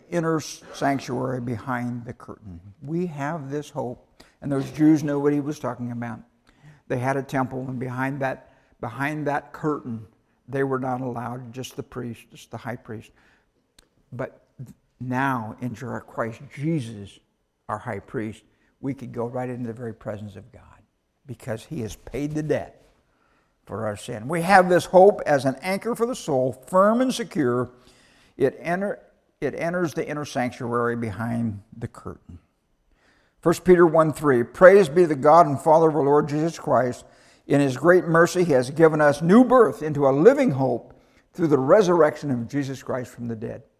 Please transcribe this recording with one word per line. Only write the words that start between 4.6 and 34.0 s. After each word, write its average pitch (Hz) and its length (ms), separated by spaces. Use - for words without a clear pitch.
Jews 151 300
know 143 160
what 147 140
he 143 80
was 143 180
talking 120 340
about. 117 280
They 135 100
had 131 180
a 139 60
temple, 131 460
and 131 100
behind 131 420
that, 135 320
behind 139 460
that 143 260
curtain, 131 540
they 135 160
were 135 160
not 127 220
allowed, 120 540
just 127 220
the 139 60
priest, 120 480
just - 200
the 117 80
high 120 180
priest. 117 340
But - 340
now, 127 600
in 123 140
Christ 113 680
Jesus, 117 640
our 107 100
high 104 220
priest, 110 440
we 139 100
could 127 200
go 117 140
right 127 220
into 123 200
the 113 40
very 117 220
presence 104 420
of 98 160
God - 300
because 117 380
he 147 160
has 110 160
paid 147 360
the - 100
debt 135 440
for 110 220
our 107 100
sin. 120 320
We 165 140
have 185 260
this 180 160
hope 196 400
as 139 220
an 131 160
anchor 196 320
for 226 100
the 240 100
soul, 131 380
firm 202 480
and 262 120
secure. 127 580
It - 220
enter-, 180 400
it 139 160
enters 170 380
the 160 140
inner 147 160
sanctuary 120 720
behind 117 640
the 113 120
curtain. - 500
First 165 240
Peter 175 200
one 160 280